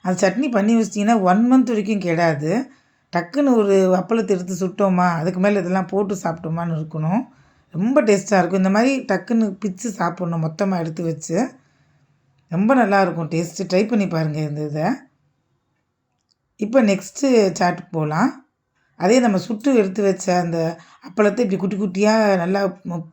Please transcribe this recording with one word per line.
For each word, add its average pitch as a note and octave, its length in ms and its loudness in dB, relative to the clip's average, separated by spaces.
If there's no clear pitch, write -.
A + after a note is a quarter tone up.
அந்த F#3 280 0
சட்னி A#3+ 220 -2
பண்ணி A3 240 2
வச்சிட்டிங்கன்னா A3 460 0
ஒன் G#3 320 4
மந்த் C4 140 4
வரைக்கும் G#3+ 320 -2
கெடாது. E3+ 680 0
டக்குன்னு B3+ 400 2
ஒரு G3 420 4
அப்பளத்தை G3 300 0
எடுத்து F#3 320 -2
சுட்டோமா, F#3 500 0
அதுக்கு F3 300 -2
மேல G3+ 200 2
இதெல்லாம் F3+ 260 -2
போட்டு G3 380 -2
சாப்பிட்டோமான்னு E3 600 -6
இருக்கணும். D#3+ 360 -2
ரொம்ப A#3 280 2
டேஸ்ட்டாக G#3 380 2
இருக்கும். F3+ 240 0
இந்த F#3+ 60 2
மாதிரி B3 360 2
டக்குன்னு G#3 460 0
பிச்சு F#3+ 380 -8
சாப்பிட்ணும் E3+ 540 -4
மொத்தமா F3+ 360 -2
எடுத்து E3 240 -6
வச்சு. E3 340 -4
ரொம்ப G#3 240 2
நல்லாயிருக்கும் G3 540 2
டேஸ்ட்டு. E3+ 440 -4
ட்ரை G3 140 2
பண்ணி G#3+ 200 0
பாருங்க D#3+ 320 -2
இந்த D3+ 240 -4
இதை. D3+ 240 -4
இப்போ A3+ 220 2
நெக்ஸ்ட்டு G#3 720 2
சாட்டுக்கு F3 380 -2
போலாம். D#3+ 400 0
அதே G#3 200 4
நம்ம A3+ 180 2
சுட்டு B3 380 -2
எடுத்து G3+ 280 0
வச்ச F#3+ 360 0
அந்த E3+ 180 -2
அப்பளத்தை G#3 380 0
இப்படி G3 180 0
குட்டி F#3+ 200 -4
குட்டியா G#3 600 2
நல்லா F#3+ 280 0
மொ-, E3+ 300 -8